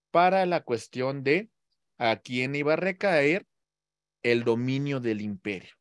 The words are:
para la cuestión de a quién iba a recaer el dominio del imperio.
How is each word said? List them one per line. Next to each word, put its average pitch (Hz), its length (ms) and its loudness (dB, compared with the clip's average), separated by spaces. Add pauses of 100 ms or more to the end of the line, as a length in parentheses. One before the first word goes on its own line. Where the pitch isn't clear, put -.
(100)
para 185 340 4
la 175 200 -2
cuestión 127 600 -4
de 170 240 0 (480)
a 113 200 2
quién 127 380 -4
iba 147 200 0
a - 20 4
recaer 180 680 0 (760)
el 120 200 2
dominio 131 560 -2
del 110 220 -2
imperio. 98 600 -8